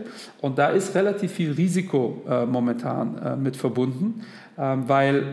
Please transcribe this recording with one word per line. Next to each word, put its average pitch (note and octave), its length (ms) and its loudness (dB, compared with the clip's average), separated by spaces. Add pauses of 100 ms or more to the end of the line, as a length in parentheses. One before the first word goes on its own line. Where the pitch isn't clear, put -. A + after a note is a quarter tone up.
(400)
und C3+ 160 -2
da C#3+ 120 4
ist F#3+ 260 2
relativ G3 380 0
viel D#3+ 180 -2
Risiko, D#3+ 800 0
äh, A#2+ 160 2
momentan, B2 720 -2
äh, B2+ 160 -4
mit C3+ 220 -2
verbunden, C3 680 -2 (320)
ähm, C3+ 300 -2
weil, C#3 460 4